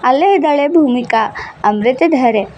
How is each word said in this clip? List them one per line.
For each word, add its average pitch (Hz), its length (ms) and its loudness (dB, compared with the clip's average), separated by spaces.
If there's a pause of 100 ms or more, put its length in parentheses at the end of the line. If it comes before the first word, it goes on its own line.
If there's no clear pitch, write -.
ಅಲ್ಲೇ 302 300 2
ಇದ್ದಾಳೆ 285 340 0
ಭೂಮಿಕಾ, 247 540 0 (420)
ಅಮೃತಧಾರೆ. 233 760 0 (160)